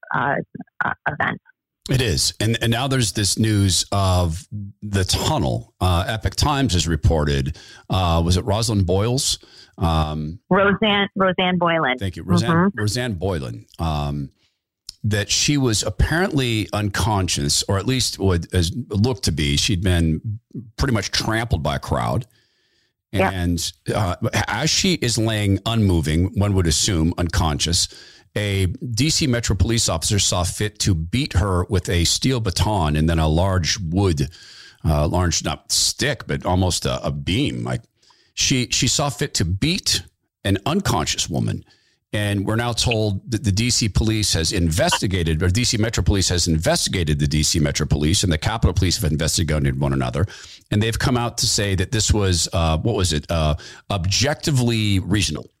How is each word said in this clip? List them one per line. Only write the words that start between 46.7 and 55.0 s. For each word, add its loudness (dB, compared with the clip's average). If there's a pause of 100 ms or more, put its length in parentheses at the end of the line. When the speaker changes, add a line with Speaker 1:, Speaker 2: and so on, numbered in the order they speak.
Speaker 2:
the 2
D 2
C 0
Metro 0
Police, 0
and 2
the 0
Capitol 0
Police 0
have 2
investigated 0
one 0
another. -2 (460)
And 2
they've -2
come 0
out -2
to -2
say 0
that -2
this 0
was, 2
uh, 0
what 0
was 0
it, -2
uh, 2 (340)
objectively 0
reasonable -2